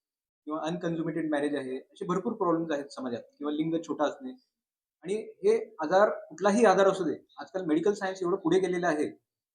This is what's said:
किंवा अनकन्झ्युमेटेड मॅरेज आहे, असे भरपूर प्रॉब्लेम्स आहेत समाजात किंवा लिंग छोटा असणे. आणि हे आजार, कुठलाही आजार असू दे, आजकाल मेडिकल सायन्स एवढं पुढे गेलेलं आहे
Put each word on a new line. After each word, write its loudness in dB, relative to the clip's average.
किंवा -6
अनकन्झ्युमेटेड 0
मॅरेज 0
आहे, -4
असे -12
भरपूर -2
प्रॉब्लेम्स 0
आहेत -4
समाजात -8
किंवा -4
लिंग -2
छोटा -2
असणे. -4
आणि -4
हे -2
आजार, 4
कुठलाही 0
आजार 8
असू 0
दे, -6
आजकाल -8
मेडिकल 0
सायन्स -6
एवढं 0
पुढे 2
गेलेलं -2
आहे 0